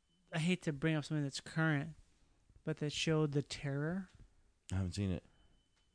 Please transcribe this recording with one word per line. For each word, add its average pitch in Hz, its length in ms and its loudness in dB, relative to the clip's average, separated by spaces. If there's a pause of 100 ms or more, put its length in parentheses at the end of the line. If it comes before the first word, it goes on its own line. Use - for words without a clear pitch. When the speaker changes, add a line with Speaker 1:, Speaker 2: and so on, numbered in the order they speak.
(320)
Speaker 1:
I 170 60 -2
hate 175 240 2
to 160 100 0
bring 160 240 2
up 147 80 0
something 151 200 0
that's 139 160 -4
current, 160 500 0 (760)
but 156 140 -4
that 147 140 -4
showed 156 400 2
The 143 100 2
Terror. 151 640 -4 (640)
Speaker 2:
I 92 40 0
haven't 92 180 0
seen 101 160 0
it. 87 120 -2 (720)